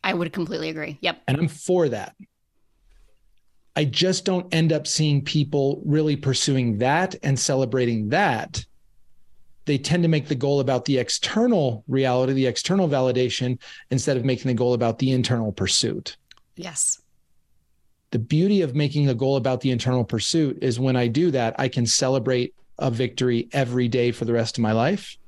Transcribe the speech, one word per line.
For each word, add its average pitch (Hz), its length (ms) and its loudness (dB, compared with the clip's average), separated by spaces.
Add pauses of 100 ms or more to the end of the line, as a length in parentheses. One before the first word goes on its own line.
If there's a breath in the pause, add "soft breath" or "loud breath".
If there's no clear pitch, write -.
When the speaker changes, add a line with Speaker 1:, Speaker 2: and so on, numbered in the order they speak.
Speaker 1:
I 190 120 -2
would 170 180 -2
completely 160 380 -6
agree. 156 320 -10
Yep. 170 260 -4
Speaker 2:
And 135 100 2
I'm 165 100 0
for 180 420 0
that. 107 240 -8 (1600)
I 151 80 2
just 185 400 0
don't 180 280 -2
end 160 200 2
up 151 160 -2
seeing 147 360 0
people 147 640 0
really 151 300 2
pursuing 131 640 0
that 151 440 2
and 131 160 0
celebrating 120 720 0
that. 151 580 0 (1000)
They 143 120 0
tend 170 240 0
to 165 60 4
make 156 180 2
the 156 80 -2
goal 139 260 0
about 127 240 0
the 139 140 2
external 143 880 0
reality, 131 460 2
the 131 140 2
external 180 420 0
validation, 127 720 0 (320 loud breath)
instead 135 260 0
of 117 80 -2
making 131 240 0
the 127 60 2
goal 123 200 2
about 117 240 0
the 131 140 2
internal 117 400 0
pursuit. - 640 -2 (400)
Speaker 1:
Yes. - 440 -6 (1120)
Speaker 2:
The - 80 -2
beauty 180 440 2
of 131 120 -2
making 147 320 2
the 131 80 4
goal 135 220 0
about 127 240 0
the 135 100 0
internal 127 340 0
pursuit 139 560 0
is 123 200 -2
when 131 160 2
I 123 100 2
do 151 240 2
that, 120 280 0
I 131 100 0
can 120 180 0
celebrate 127 680 0 (260)
a 139 100 2
victory 120 600 0
every 123 360 0
day 120 220 2
for 117 140 -4
the 117 80 0
rest 113 240 0
of 120 60 0
my 110 100 2
life. 135 440 0 (100)